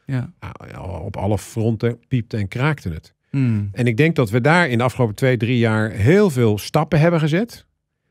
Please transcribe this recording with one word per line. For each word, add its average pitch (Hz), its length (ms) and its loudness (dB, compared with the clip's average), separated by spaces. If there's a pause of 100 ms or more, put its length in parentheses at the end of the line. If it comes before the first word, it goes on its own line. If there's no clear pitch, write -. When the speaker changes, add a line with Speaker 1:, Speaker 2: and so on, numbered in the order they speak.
Speaker 1:
Ja. 131 260 -6 (400)
Speaker 2:
nou, 92 320 -10
op 101 140 -10
alle 101 200 0
fronten 113 680 -2
piepte 120 300 -4
en 101 100 -2
kraakte 135 420 -4
het. 78 240 -12 (160)
Speaker 1:
Hmm. 113 420 -2
Speaker 2:
En 120 160 -2
ik 113 100 0
denk 160 180 2
dat 120 140 0
we 120 120 0
daar 156 280 4
in 120 80 0
de 117 60 2
afgelopen 120 320 0
twee, 127 220 0
drie 120 200 0
jaar 110 340 2
heel 170 380 4
veel 117 280 2
stappen 156 420 0
hebben 170 200 4
gezet. 165 460 -2 (440)